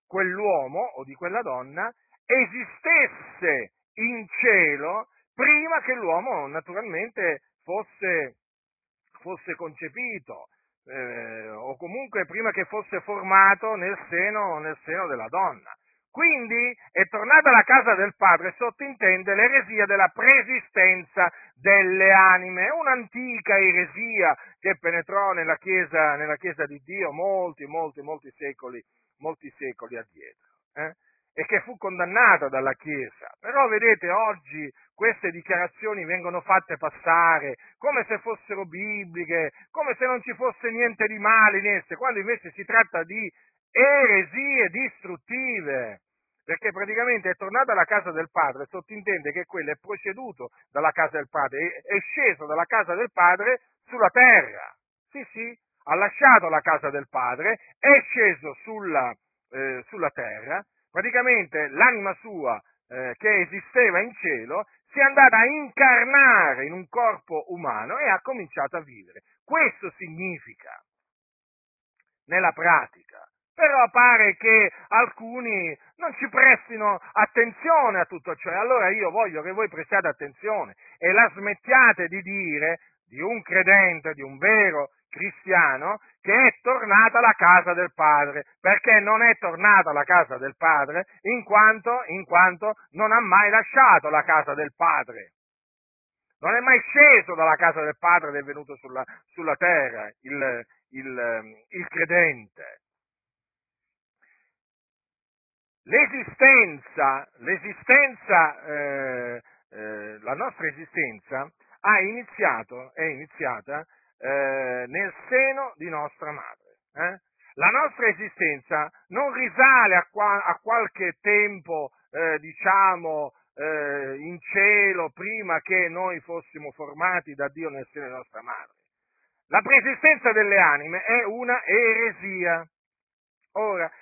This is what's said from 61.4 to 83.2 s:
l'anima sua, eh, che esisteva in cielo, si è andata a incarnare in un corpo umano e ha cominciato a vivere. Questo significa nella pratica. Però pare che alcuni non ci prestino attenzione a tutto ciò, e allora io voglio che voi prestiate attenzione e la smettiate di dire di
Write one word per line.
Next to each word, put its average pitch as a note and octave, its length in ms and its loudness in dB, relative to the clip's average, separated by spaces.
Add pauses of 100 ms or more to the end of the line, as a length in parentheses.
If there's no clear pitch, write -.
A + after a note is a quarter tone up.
l'anima G3 540 2
sua, D3 400 -6 (260)
eh, B2+ 300 -10
che G#3 240 0
esisteva F#3+ 580 0
in A3+ 140 -6
cielo, D3+ 520 -6 (260)
si C#4+ 80 -4
è C#4 40 4
andata C4+ 360 8
a A3+ 60 4
incarnare B3 1200 4
in D3+ 60 -8
un F3+ 160 -12
corpo F#3+ 640 -4
umano D3 460 -8
e C#4+ 100 -4
ha F#3+ 140 0
cominciato F3 560 -8
a E3 40 -12
vivere. G#2+ 420 -20 (200)
Questo C4 540 -2
significa E3 760 -14 (1600)
nella E3+ 260 0
pratica. D#3 720 -2 (260)
Però C#4 360 2
pare A3+ 460 4
che A3 340 4 (200)
alcuni A3+ 880 -4 (180)
non D#4+ 200 -8
ci C4+ 120 -8
prestino A3 720 2 (140)
attenzione A#3 880 0
a E3 40 -2
tutto E3 300 -10
ciò, - 140 -12
e E3+ 60 -6
allora A3 340 0
io G3 220 -2
voglio F#3 300 -2
che F3 100 -10
voi G3+ 180 -4
prestiate E3+ 400 -4
attenzione D3 640 -8 (240)
e F3 160 0
la A3 200 4
smettiate G#3 760 2
di F#3 140 -10
dire E3+ 580 -6 (280)
di C3 140 -16